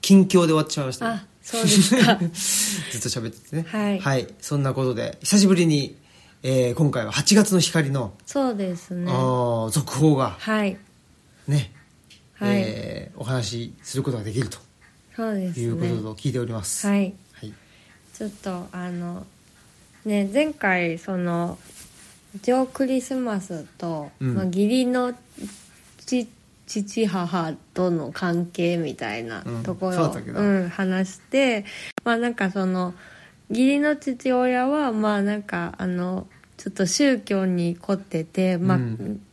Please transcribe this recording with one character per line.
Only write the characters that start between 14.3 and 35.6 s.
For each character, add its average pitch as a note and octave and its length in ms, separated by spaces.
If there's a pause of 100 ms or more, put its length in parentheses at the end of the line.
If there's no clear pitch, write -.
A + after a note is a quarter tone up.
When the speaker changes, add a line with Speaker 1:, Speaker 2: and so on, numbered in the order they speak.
Speaker 1:
き B2 80
る G#2 80
と - 80 (580)
Speaker 2:
そ A3+ 140
う G#3+ 60
で F#3 180
す C3 40
ね。 A#2+ 60
Speaker 1:
い A#2 60
う A2+ 60 (220)
こ A2 40
と G#2+ 80
を A2 60
聞 C3+ 160
い - 20
て B2+ 60
お A#2+ 60
り A2+ 60
ま A2 120
す。 - 240
Speaker 2:
は G3+ 100
い。 G3 160 (200)
Speaker 1:
は - 120
い。 G#2+ 80 (640)
Speaker 2:
ち A3 60
ょ G#3+ 40
っ - 20 (120)
と、 F3+ 300
あ F3+ 200
の、 F3 360 (800)
ね、 G3+ 260
前 D4+ 220
回、 F3+ 440
そ F#3+ 200
の、 F3 420 (840)
ジ B3 100
ョ C4 100
ー・ B3+ 40
ク C4+ 180
リ B3+ 160
ス C4 120
マ A#3+ 280
ス E3+ 240 (120)
と、 D#3+ 320 (120)
Speaker 1:
う C#3 40
ん。 B2 100
Speaker 2:
ま F#3+ 80
あ、 - 20
義 F#3+ 240
理 B3+ 160
の B3 280 (920)
ち-、 B3 240 (360)
父 G#3+ 420
母 E3+ 460 (200)
と F3+ 180
の E3 220
関 F3 320
係 F3 320
み D#3 180
た G#2+ 220
い A#2 80
な A2+ 180 (200)
と F3 120
こ F#3 160
ろ F3 120
を、 - 20
Speaker 1:
う D3 40
ん。 - 20
そ - 0
う - 0
だ - 0
っ - 20
た - 60
っ - 40
け - 80
な。 - 80
Speaker 2:
う G3 280
ん、 - 20
話 F#3+ 400
し - 100
て、 B3 460 (400)
ま A#3+ 80
あ、 A3+ 40
な A#3+ 120
ん A#3 60
か、 F#3+ 160
そ G3 140
の、 F3+ 280 (560)
義 A#3 160
理 C#4+ 160
の D4 160
父 C4 340
親 B3+ 380
は、 C#4+ 240
ま G#3+ 220
あ、 G3+ 60
な G#3 180
ん G3+ 40
か、 F3 340